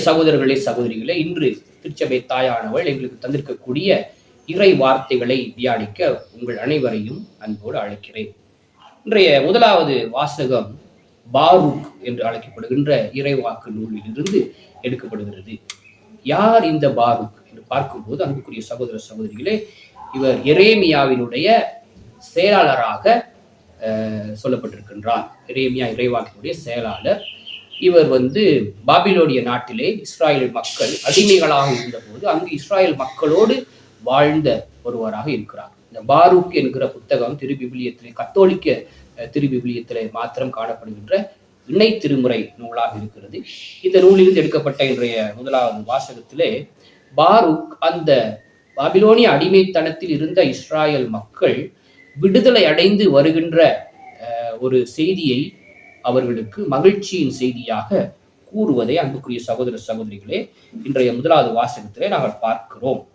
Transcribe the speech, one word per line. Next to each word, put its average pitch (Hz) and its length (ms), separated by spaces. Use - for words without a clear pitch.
சகோதரர்களே, 147 600
சகோதரிகளே, 117 440
இன்று 160 480
திருச்சபை 135 480
தாயானவள் 127 560
எங்களுக்கு 127 420
தந்திருக்கக்கூடிய 139 760
இறை 185 300
வார்த்தைகளை 131 800
தியானிக்க 120 680
உங்கள் 120 180
அனைவரையும் 123 680
அன்போடு 110 380
அழைக்கிறேன். 104 580
இன்றைய 180 380
முதலாவது 160 680
வாசகம் 127 680
பாரூக் 156 580
என்று 120 220
அழைக்கப்படுகின்ற 117 920
இறைவாக்கு 127 580
நூலிலிருந்து 110 840
எடுக்கப்படுகிறது. 107 800
யார் 214 420
இந்த 151 220
பாரூக் 117 600
என்று - 180
பார்க்கும்போது, 135 560
அன்புக்குரிய 131 380
சகோதர 117 360
சகோதரிகளே, 110 680
இவர் 131 240
எரேமியாவினுடைய 151 1200
செயலாளராக, 175 1120
அஹ், 110 640
சொல்லப்பட்டிருக்கின்றார். 110 840
எரேமியா 127 380
இறைவாக்கினுடைய 117 680
செயலாளர். 117 680
இவர் 175 280
வந்து 131 680
பாபிலோனிய 160 540
நாட்டிலே 123 600
இஸ்ராயல் 139 500
மக்கள் - 380
அடிமைகளாக 156 680
இருந்தபோது, 120 560
அங்கு 165 240
இஸ்ராயல் 175 440
மக்களோடு 208 720
வாழ்ந்த 139 640
ஒருவராக 113 480
இருக்கிறார். - 400
இந்த 127 220
பாரூக் 180 360
என்கிற 131 380
புத்தகம் 131 500
திருவிவிலியத்திலே, 127 760
கத்தோலிக்க, 185 720
அஹ், 120 140
திருவிவிலியத்திலே 120 800
மாத்திரம் 120 420
காணப்படுகின்ற 113 760
இணை 214 300
திருமுறை 123 600
நூலாக 117 400
இருக்கிறது. 104 460
இந்த 185 180
நூலிலிருந்து 185 400
எடுக்கப்பட்ட 143 460
இன்றைய 117 500
முதலாவது 120 520
வாசகத்திலே, 131 840
பாரூக் 170 600
அந்த 151 600
பாபிலோனிய 208 520
அடிமைத்தனத்தில் 175 800
இருந்த 160 340
இஸ்ராயல் 147 640
மக்கள் 117 640
விடுதலை 196 460
அடைந்து 185 460
வருகின்ற, 160 800
அஹ், 117 400
ஒரு 127 280
செய்தியை 160 680
அவர்களுக்கு 123 680
மகிழ்ச்சியின் 170 600
செய்தியாக 120 840
கூறுவதை, 147 520
அன்புக்குரிய 135 420
சகோதர 120 380
சகோதரிகளே, 110 640
இன்றைய 127 300
முதலாவது 123 480
வாசகத்திலே 113 460
நாங்கள் 143 340
பார்க்கிறோம். 117 720